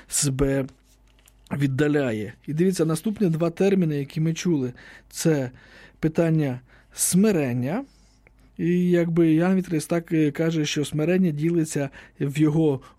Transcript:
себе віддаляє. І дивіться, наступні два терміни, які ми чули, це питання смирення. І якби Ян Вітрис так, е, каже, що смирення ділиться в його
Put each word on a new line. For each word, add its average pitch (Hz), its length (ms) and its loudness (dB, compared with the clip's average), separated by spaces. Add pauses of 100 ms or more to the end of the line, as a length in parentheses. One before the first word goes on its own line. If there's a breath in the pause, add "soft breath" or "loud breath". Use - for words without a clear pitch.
себе 139 580 0 (920)
віддаляє. 135 760 0 (140)
І 143 60 -6
дивіться, 180 320 0
наступні 185 440 -2
два 165 200 0
терміни, 180 480 2
які 143 240 -6
ми 160 120 0
чули, 139 400 -2 (360 loud breath)
це 139 420 -2 (480 loud breath)
питання 160 600 0 (340 soft breath)
смирення. 160 920 0 (720 soft breath)
І 180 320 0
якби 170 440 4
Ян 175 220 4
Вітрис 175 300 -2
так, 170 260 -4
е, 156 200 2
каже, 160 340 -2
що 147 200 -2
смирення 170 460 0
ділиться 156 580 -2 (300 loud breath)
в 143 200 -2
його 151 420 2 (180 loud breath)